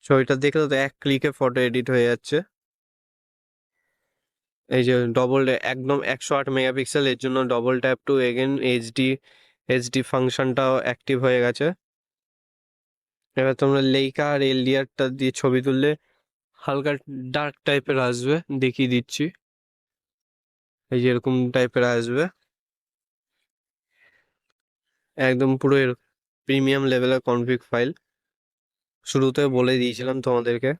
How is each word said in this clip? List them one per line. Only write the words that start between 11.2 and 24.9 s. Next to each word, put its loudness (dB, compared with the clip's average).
হয়ে 2
গেছে। -2
এবার 0
তোমরা 4
Leica -2
আর 0
এলডিআরটা 0
দিয়ে 0
ছবি 2
তুললে 2
হালকা -2
ডার্ক -4
টাইপের 0
আসবে, 0
দেখিয়ে 0
দিচ্ছি। -2
এই 0
যে 2
এরকম 0
টাইপের 2
আসবে, -2